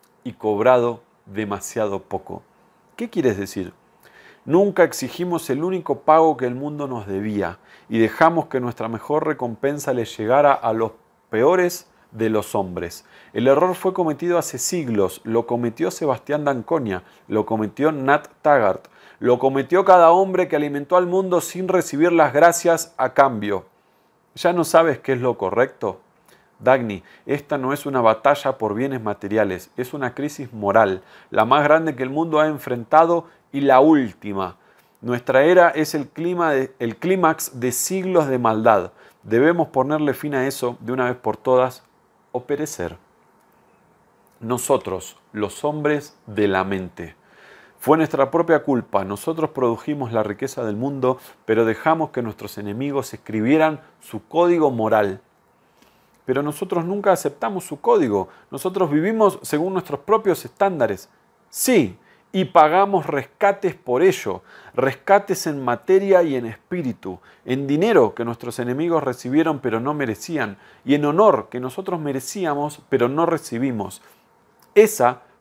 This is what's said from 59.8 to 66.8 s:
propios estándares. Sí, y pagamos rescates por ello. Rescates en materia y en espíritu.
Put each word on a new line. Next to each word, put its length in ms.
propios 460
estándares. 640
Sí, 480
y 140
pagamos 580
rescates 680
por 280
ello. 380
Rescates 720
en 160
materia 600
y 140
en 100
espíritu. 760